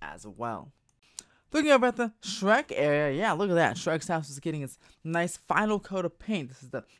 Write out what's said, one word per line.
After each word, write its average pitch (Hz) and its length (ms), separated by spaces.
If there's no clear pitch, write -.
as 80 260
well. 110 440
Looking 302 200
over 254 160
at 240 80
the 233 260
Shrek 208 480
area, 147 480
yeah, 202 140
look 185 180
at 175 60
that. 135 200
Shrek's 160 320
house 160 220
is 139 100
getting 156 220
its 135 160
nice 170 340
final 214 420
coat 190 260
of 165 140
paint. 175 300
This 131 120
is 127 80
the 123 140